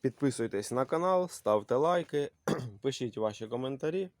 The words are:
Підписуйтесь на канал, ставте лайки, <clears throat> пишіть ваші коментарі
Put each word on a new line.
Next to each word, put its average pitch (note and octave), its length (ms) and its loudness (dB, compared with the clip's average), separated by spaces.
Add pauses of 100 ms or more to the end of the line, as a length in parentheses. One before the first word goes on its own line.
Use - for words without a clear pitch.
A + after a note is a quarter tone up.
Підписуйтесь A#2 680 0
на B2+ 140 2
канал, F3+ 440 2
ставте G#2+ 460 2
лайки, D3 560 2 (260)
<clears throat> A#2 260 -10
пишіть C3 340 -2
ваші G#2+ 300 -2
коментарі C#3 640 -4 (100)